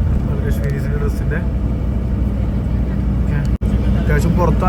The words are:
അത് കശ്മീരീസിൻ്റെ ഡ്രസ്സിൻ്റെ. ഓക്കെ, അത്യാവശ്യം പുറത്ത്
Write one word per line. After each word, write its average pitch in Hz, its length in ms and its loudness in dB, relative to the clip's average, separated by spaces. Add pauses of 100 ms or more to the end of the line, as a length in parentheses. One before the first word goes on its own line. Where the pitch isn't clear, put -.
(300)
അത് 147 180 -2
കശ്മീരീസിൻ്റെ 143 540 -2
ഡ്രസ്സിൻ്റെ. - 380 -2 (1800)
ഓക്കെ, - 200 0 (600)
അത്യാവശ്യം 156 400 2
പുറത്ത് 175 300 2